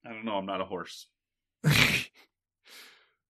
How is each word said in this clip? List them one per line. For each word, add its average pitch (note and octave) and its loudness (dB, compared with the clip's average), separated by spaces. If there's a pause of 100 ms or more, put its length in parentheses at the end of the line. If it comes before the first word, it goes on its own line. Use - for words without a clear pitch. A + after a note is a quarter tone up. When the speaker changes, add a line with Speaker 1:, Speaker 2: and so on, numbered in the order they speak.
Speaker 1:
I A#2 -14
don't A2 -10
know. G#2+ -2
I'm F#2+ -4
not F#2+ -2
a - -6
horse. F#2 -10 (280)
Speaker 2:
<laughs> - -12
Are D#3 4 (1600)